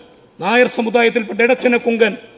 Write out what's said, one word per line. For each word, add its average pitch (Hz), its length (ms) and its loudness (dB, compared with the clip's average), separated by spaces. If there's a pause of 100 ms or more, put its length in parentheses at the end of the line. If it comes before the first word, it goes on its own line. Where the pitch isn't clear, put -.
(400)
നായർ 233 260 2
സമുദായത്തിൽപ്പെട്ട 226 720 0
എടച്ചന 247 360 0
കുങ്കൻ, 226 400 0 (220)